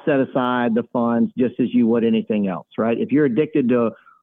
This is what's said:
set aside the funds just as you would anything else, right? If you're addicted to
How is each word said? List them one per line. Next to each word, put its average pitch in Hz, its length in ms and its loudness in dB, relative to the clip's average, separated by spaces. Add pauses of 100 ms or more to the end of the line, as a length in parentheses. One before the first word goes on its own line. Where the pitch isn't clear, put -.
set 139 160 2
aside 123 520 0
the 117 100 0 (100)
funds 117 440 0
just 123 220 -2
as 117 140 -2
you 120 140 2
would 117 180 2
anything 110 420 0
else, 85 200 -8 (100)
right? 113 200 0
If 113 140 -6
you're 147 140 4
addicted 143 440 0
to 120 220 0 (300)